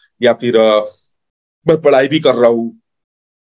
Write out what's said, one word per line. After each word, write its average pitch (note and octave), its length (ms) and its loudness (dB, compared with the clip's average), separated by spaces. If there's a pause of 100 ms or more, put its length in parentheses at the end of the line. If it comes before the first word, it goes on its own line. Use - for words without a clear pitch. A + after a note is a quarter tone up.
(220)
या A#2 120 0
फिर, A#2 240 -4
अ, A2 220 2 (880)
मैं D#3+ 140 0
पढ़ाई C3+ 260 2
भी D3+ 120 -4
कर C3+ 160 0
रहा A#2 140 2
हूँ, A#2 280 -4 (680)